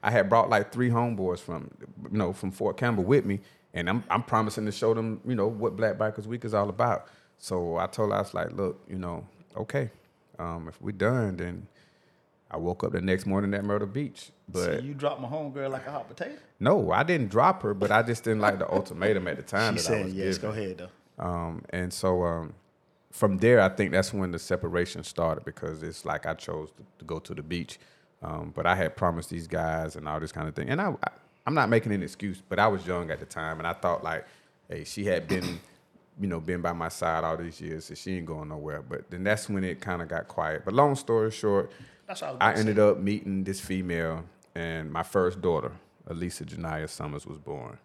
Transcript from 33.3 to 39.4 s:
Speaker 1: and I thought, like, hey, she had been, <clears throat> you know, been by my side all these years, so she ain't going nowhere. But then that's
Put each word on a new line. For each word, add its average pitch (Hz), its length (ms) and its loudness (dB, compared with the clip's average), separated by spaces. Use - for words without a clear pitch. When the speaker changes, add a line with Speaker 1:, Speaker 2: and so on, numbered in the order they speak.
Speaker 1:
and 80 80 -6
I 85 60 -2
thought, 87 320 0
like, 80 220 -4
hey, 82 160 -10
she 101 200 -8
had 87 240 0
been, 87 320 -2
<clears throat> - 320 -20
you 98 60 -2
know, 85 140 -2
been 87 200 -2
by 85 120 0
my 82 160 -4
side 82 360 0
all 80 120 0
these 85 240 -10
years, 80 260 -8
so 78 80 -14
she 95 220 -6
ain't 85 100 -6
going 78 220 -8
nowhere. 73 340 -8
But - 280 -10
then 90 140 -8
that's 107 240 2